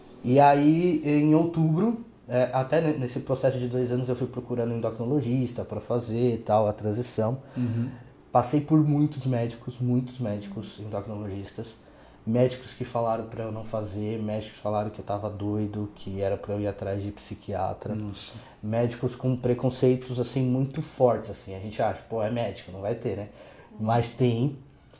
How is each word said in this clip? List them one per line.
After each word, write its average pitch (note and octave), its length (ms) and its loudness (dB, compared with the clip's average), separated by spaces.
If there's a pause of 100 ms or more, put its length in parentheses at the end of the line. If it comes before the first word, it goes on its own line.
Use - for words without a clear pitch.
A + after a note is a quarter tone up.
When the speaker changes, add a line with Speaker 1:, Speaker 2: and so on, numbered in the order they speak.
(240)
Speaker 1:
E B2 160 6
aí, D3+ 680 6
em D3 280 6
outubro, E3 720 2 (220)
é, B2 260 2
até C3 280 2
ne-, D3+ 160 2
nesse C3 240 -4
processo B2+ 360 0
de B2 100 -2
dois B2 240 0
anos B2 180 0
eu B2 60 0
fui B2 120 -2
procurando A#2 460 -4
endocrinologista A#2 880 0
pra G#2 160 -6
fazer A#2+ 560 0
e - 20 -2
tal, A2 300 4
a G#2 60 2
transição. A2 640 -2 (160)
Speaker 2:
Uhum. A#2+ 340 -2 (420)
Speaker 1:
Passei C3 300 4
por D#3 220 4
muitos D3 420 2
médicos, A#2+ 540 -2
muitos B2 400 0
médicos G#2 600 -6
endocrinologistas. G#2 960 -8 (520)
Médicos B2 460 2
que B2 120 -8
falaram A2+ 400 -2
pra A2 200 -8
eu A2 60 -8
não A2 120 -8
fazer, G#2+ 580 -4
médicos G#2+ 360 -6
que - 40 -20
falaram G#2+ 300 -2
que - 80 -14
eu G2 60 -14
tava G#2 240 -4
doido, G#2 640 -4
que F#2+ 260 -8
era G2 160 0
pra - 160 -6
eu G#2 60 -2
ir G#2 80 -2
atrás G2+ 340 -4
de G2+ 100 -6
psiquiatra. G2+ 840 -6
Speaker 2:
Nossa. G#2 380 -8 (280)
Speaker 1:
Médicos A#2+ 540 0
com B2+ 200 0
preconceitos, B2+ 840 2
assim, B2+ 240 0
muito C3 380 0
fortes, A2+ 500 2
assim. F#2+ 240 -12
A F#2+ 40 -10
gente G#2 220 -6
acha, G#2+ 260 0
"Pô, A2+ 140 -4
é G#2+ 80 0
médico, A2+ 420 -4
não F#2+ 100 -12
vai G#2 120 -2
ter, A2+ 240 -4
né?" G#2 120 -8 (500)
Mas A#2 320 2
tem. B2 460 2 (420)